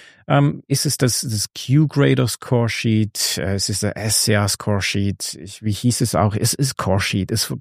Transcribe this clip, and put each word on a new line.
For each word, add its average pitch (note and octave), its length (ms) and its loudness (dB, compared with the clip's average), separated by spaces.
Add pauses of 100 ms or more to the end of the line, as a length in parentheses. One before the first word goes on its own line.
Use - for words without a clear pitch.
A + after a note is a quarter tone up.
(260)
Ähm, C#3+ 400 2
ist C#3 200 0
es - 120 -2
das, B2+ 220 2
das A2 340 -4
Q-Grader C#3 720 2
Scoresheet, A2+ 1120 0
äh, G2 160 -2
es G2 140 -2
ist G#2+ 160 -4
der G2+ 120 -4
S G#2+ 280 -2
C A2 80 2
R G#2 160 2
Scoresheet, G2+ 920 -2
ich, G2 220 -16
wie G#2+ 100 0
hieß A#2+ 280 0
es A#2 160 0
auch? G2 180 4
Es A2 180 0
ist C3+ 180 0
Scoresheet, F#2+ 600 -2
es - 300 -2